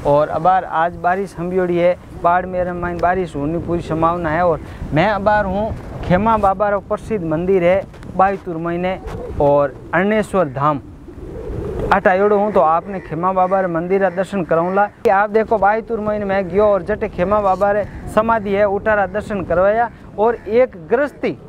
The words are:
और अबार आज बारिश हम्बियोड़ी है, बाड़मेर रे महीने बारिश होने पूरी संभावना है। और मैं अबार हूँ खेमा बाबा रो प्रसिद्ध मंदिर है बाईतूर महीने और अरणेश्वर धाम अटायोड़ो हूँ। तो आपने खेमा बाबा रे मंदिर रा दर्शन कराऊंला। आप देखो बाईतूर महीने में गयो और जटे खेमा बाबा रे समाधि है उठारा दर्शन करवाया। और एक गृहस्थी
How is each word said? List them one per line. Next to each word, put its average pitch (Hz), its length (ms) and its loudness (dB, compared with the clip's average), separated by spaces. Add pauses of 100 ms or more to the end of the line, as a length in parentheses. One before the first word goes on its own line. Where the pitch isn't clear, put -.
और 147 260 4
अबार 175 360 2
आज 170 320 0
बारिश 180 400 -2
हम्बियोड़ी 180 400 0
है, 175 160 4 (300)
बाड़मेर 180 420 2
रे 180 80 -4
महीने 175 260 -4
बारिश 175 360 0
होने 147 240 -2
पूरी 170 240 -2
संभावना 165 460 0
है। 165 160 2
और 160 160 2 (320)
मैं 160 160 4
अबार 208 360 2
हूँ 196 580 -4
खेमा 214 340 2
बाबा 202 320 2
रो 202 120 0
प्रसिद्ध 208 440 -4
मंदिर 175 380 2
है 180 200 4 (340)
बाईतूर 185 400 -4
महीने 175 420 -4 (420)
और 143 340 2 (180)
अरणेश्वर 196 540 0
धाम 139 340 -2 (1120)
अटायोड़ो 202 440 4
हूँ। 208 160 0
तो 196 80 4
आपने 170 400 0
खेमा 170 320 -4
बाबा 185 280 2
रे 190 80 0
मंदिर 175 320 0
रा 190 100 2
दर्शन 185 320 -4
कराऊंला। 180 460 2 (240)
आप 208 160 4
देखो 214 300 2
बाईतूर 214 400 0
महीने 208 260 -2
में 190 240 0
गयो 196 160 2
और 196 180 4
जटे 208 260 -2
खेमा 190 320 0
बाबा 196 300 2
रे 208 160 0 (280)
समाधि 220 360 2
है 202 160 2
उठारा 202 400 0
दर्शन 202 380 -6
करवाया। 202 440 2 (300)
और 208 160 4
एक 220 400 2 (140)
गृहस्थी 233 480 -2 (120)